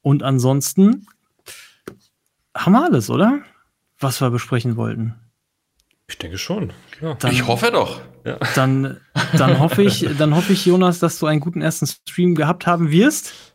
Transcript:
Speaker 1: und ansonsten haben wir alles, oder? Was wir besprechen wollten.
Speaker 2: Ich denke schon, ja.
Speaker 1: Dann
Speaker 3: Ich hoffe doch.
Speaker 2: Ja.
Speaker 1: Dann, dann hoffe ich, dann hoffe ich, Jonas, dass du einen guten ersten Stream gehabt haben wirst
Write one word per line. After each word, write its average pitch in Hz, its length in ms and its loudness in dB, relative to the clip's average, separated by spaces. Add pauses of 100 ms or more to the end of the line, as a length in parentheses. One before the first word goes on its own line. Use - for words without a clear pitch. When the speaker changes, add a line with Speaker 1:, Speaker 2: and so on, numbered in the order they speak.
Speaker 1:
und 143 220 2
ansonsten 135 840 2 (1500)
haben - 160 0
wir 269 140 6
alles, 151 240 0
oder? 214 320 2 (580)
Was 135 220 -4
wir 127 80 0
besprechen 120 480 -2
wollten. 113 380 -6 (920)
Speaker 2:
Ich - 100 -16
denke 82 200 -12
schon, 170 340 -6 (300)
ja. 156 140 -8
Speaker 1:
Dann 123 180 -4
Speaker 3:
Ich 123 120 -2
hoffe 120 280 0
doch. 135 260 -2 (240)
Speaker 2:
Ja. 123 140 -8 (180)
Speaker 1:
Dann, 135 420 0 (400)
dann 131 220 4
hoffe 165 240 2
ich, 190 240 0 (100)
dann 151 180 2
hoffe 190 180 2
ich, 190 120 -2
Jonas, 180 340 4
dass 165 200 -2
du 165 60 -2
einen 151 160 0
guten 165 200 -6
ersten 156 260 -2
Stream - 480 -2
gehabt 160 300 -2
haben 170 260 0
wirst 233 420 2 (220)